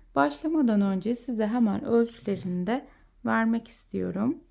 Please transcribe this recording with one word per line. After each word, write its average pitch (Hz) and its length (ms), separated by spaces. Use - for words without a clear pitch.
Başlamadan 285 680
önce 196 340
size 220 320
hemen 214 380
ölçülerini 196 840
de 262 200
vermek 226 440
istiyorum. 190 720